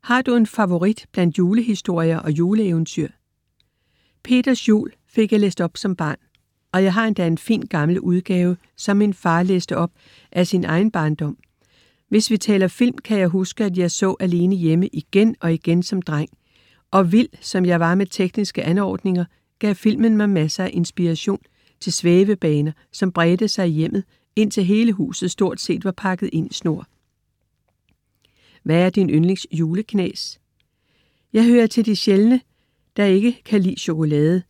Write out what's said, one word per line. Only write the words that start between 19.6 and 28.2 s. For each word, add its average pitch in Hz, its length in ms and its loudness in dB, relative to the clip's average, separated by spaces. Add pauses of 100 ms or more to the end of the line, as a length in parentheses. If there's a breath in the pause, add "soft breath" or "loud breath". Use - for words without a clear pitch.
filmen 220 420 2
mig 208 120 2
masser 160 340 0
af 185 100 -4
inspiration 175 680 -2 (400)
til - 140 -6
svævebaner, 175 800 2 (200)
som 190 200 -4
bredte 180 360 0
sig 190 200 -2
i 170 40 0
hjemmet, 160 320 -4 (320)
indtil 214 280 0
hele 214 280 2
huset 185 400 -4
stort - 280 -4
set 185 260 -4
var 190 60 -2
pakket 185 420 -6
ind 160 180 -4
i - 20 -18
snor. - 340 -6 (1800 soft breath)